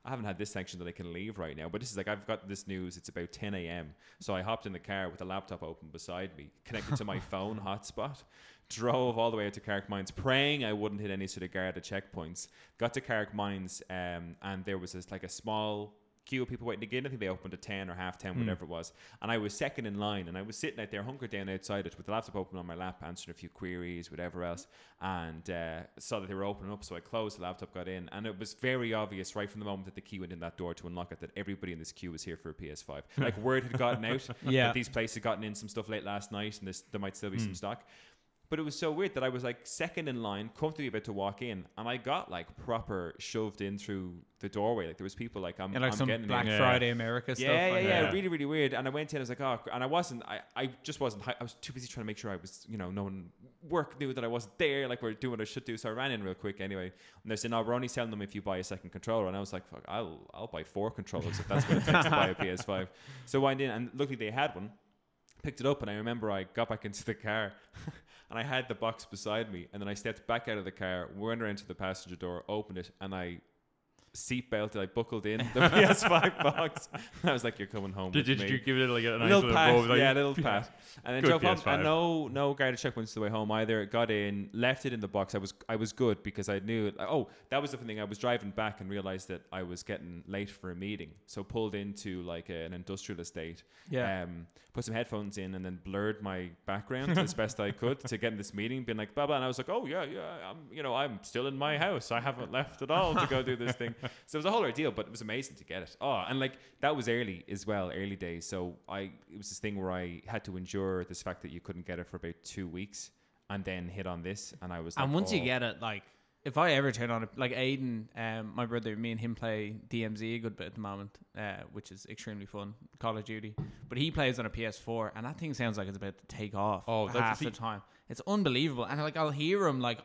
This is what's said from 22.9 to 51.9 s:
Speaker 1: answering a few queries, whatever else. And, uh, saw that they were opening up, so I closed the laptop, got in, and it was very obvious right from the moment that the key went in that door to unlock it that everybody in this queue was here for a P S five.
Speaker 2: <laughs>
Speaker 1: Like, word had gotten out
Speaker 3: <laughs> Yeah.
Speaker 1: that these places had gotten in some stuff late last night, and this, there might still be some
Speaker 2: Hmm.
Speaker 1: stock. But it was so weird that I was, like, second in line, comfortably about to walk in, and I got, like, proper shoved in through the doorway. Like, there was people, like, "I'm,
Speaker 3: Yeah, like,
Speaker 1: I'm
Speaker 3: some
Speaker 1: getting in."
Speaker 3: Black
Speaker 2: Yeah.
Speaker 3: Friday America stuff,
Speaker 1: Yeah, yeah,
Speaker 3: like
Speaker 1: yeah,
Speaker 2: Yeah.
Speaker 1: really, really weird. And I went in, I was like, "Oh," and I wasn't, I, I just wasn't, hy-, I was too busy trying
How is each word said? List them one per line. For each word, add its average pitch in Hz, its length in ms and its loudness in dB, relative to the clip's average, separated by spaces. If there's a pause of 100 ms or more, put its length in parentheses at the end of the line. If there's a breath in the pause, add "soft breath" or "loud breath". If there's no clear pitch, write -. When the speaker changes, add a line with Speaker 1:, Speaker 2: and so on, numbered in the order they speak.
Speaker 1:
answering 85 320 -10
a - 60 -20
few 87 100 -12
queries, 87 640 -6
whatever 87 320 -4
else. 87 240 -4 (340 loud breath)
And, 85 480 -4
uh, 82 340 -4 (140)
saw - 220 -4
that 95 80 -8
they 95 80 -4
were 95 80 -2
opening 98 280 -4
up, 101 120 -10
so - 120 -8
I 85 40 -8
closed 107 400 -4
the - 20 -10
laptop, 90 320 -8
got 90 140 -8
in, 90 240 -6
and 107 160 -6
it 104 100 -6
was 104 160 -8
very 127 400 0
obvious 101 420 -2
right 101 140 -2
from 101 100 -14
the 104 60 -6
moment 95 200 -4
that 95 100 -14
the 92 60 -12
key - 180 -10
went 90 120 -8
in 90 100 -10
that 82 140 -6
door 85 200 -4
to - 100 -14
unlock 87 260 -6
it 82 100 -12
that 82 140 -10
everybody 98 380 -4
in 80 60 -8
this 80 120 -10
queue 85 200 -8
was 80 120 -8
here 80 140 -6
for 82 140 -10
a - 20 -6
P 76 160 -10
S 76 140 -10
five. 71 280 -10
Speaker 2:
<laughs> - 60 -14
Speaker 1:
Like, 127 220 2
word 127 240 4
had 123 160 -2
gotten 120 260 2
out 127 300 -2
Speaker 3:
<laughs> - 80 -18
Yeah. 131 240 6
Speaker 1:
that 117 80 4
these 120 140 0
places 113 260 0
had 113 80 -6
gotten 110 200 2
in 107 120 -4
some 104 140 -8
stuff 107 200 -4
late 107 140 -2
last 101 280 -4
night, 104 280 -4
and 98 80 -8
this, 92 140 -6 (100)
there 104 100 -4
might 98 160 -4
still 101 140 -4
be 113 80 0
some 113 100 0
Speaker 2:
Hmm. 95 60 -4
Speaker 1:
stock. 104 280 -6 (680 loud breath)
But 156 60 0
it 156 60 0
was 147 120 -4
so 160 160 0
weird 196 220 0
that 131 100 0
I 131 60 4
was, 123 140 -2
like, 123 240 -2
second 165 420 -4
in 123 140 -2
line, 104 340 -2
comfortably 156 300 -2
about 107 160 -2
to 110 100 -6
walk 101 300 -2
in, 104 240 -6 (100)
and 113 100 -4
I 123 100 0
got, 127 340 -2
like, 87 260 -8
proper 107 600 -2
shoved 110 420 -2
in 101 160 -2
through 92 380 -4 (240)
the 101 100 -6
doorway. 104 380 2
Like, 85 100 -8
there - 60 -8
was 98 100 -6
people, 113 260 -6
like, 87 200 -4
"I'm, 95 120 -2
Speaker 3:
Yeah, 98 100 0
like, 127 100 4
Speaker 1:
I'm 104 80 0
Speaker 3:
some 135 80 4
Speaker 1:
getting 113 160 2
in." 107 60 -2
Speaker 3:
Black 120 180 4
Speaker 2:
Yeah. 107 100 4
Speaker 3:
Friday 127 320 8
America 120 460 0
stuff, 127 120 2
Speaker 1:
Yeah, 160 200 6
yeah, 185 60 4
Speaker 3:
like 185 100 4
Speaker 1:
yeah, 185 180 6
Speaker 2:
Yeah. 151 100 4
Speaker 1:
really, 190 160 2
really 156 180 0
weird. 143 280 4
And 131 140 2
I - 20 0
went 147 240 -2
in, 151 40 2
I - 20 0
was 123 100 -2
like, 123 100 -4
"Oh," 131 200 2 (120)
and 127 120 0
I - 20 2
wasn't, 143 400 2
I, 104 140 -4 (160)
I 131 160 0 (100)
just - 180 -6
wasn't, 104 260 0
hy-, 127 140 0
I - 40 -4
was 120 180 -8
too - 120 -8
busy 123 140 -10
trying - 140 -8